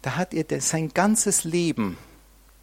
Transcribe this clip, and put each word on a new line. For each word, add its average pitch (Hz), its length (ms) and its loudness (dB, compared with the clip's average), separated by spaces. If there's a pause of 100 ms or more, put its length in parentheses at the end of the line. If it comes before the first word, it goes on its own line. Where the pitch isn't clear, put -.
Da 127 140 -4
hat 180 180 -2
er 160 100 -2
de-, 143 160 -4
sein 160 340 -2
ganzes 208 500 2
Leben 156 540 0 (640)